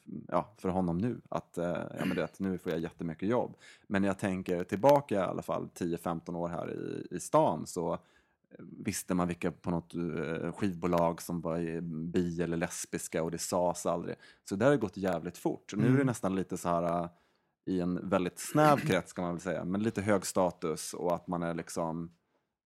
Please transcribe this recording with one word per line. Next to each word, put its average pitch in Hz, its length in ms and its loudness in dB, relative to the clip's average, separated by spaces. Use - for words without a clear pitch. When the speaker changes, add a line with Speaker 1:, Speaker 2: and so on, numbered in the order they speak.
Speaker 1:
ja, - 300 0
för 95 120 -2
honom 87 280 2
nu, 113 320 -2
att, - 280 -6
eh, 85 100 0
ja, 82 320 -4
men 92 100 -2
du 90 60 0
vet, 82 240 -4
nu 95 180 -2
får 87 140 -4
jag 82 100 0
jättemycket 85 480 -4
jobb. 120 260 0
Men 98 160 2
jag 95 160 2
tänker 92 440 0
tillbaka 135 520 4
i - 40 4
alla 87 220 0
fall 87 320 -4
tio 85 240 -2
femton 87 380 -4
år 85 140 -2
här 85 240 -6
i, - 420 -8
i - 40 -4
stan, 101 480 2
så, 85 260 -2
eh, 87 60 -4
visste 95 280 -4
man 90 140 2
vilka 85 240 -2
på - 200 -6
något, 85 240 -4
eh, 82 560 -2
skivbolag 85 720 2
som 87 200 -4
var 82 180 -2
i-, 85 220 -2
bi 85 600 -2
eller 82 160 0
lesbiska, 87 680 -4
och 82 80 -2
det 82 60 -6
sades 87 480 0
aldrig. 87 300 -2
Så 101 60 -2
där 104 100 2
har 143 60 8
det 143 60 6
gått 107 200 -2
jävligt 90 400 -2
fort. - 380 -6
Nu 107 80 2
är 113 40 6
det 127 60 8
Speaker 2:
Mm. 135 140 6
Speaker 1:
nästan 95 280 0
lite 90 220 -2
så 90 120 -2
här, 85 340 2
eh, 87 60 -6
i 92 160 0
en 90 280 -2
väldigt 90 300 2
snäv 151 380 6
krets 92 360 0
kan 92 100 -4
man 87 100 -2
väl 85 80 -6
säga, 82 240 -2
men 98 180 -2
lite 110 180 0
hög 98 240 2
status 87 680 0
och 85 220 0
att - 120 -10
man 87 160 -2
är 85 100 -2
liksom, 85 580 -4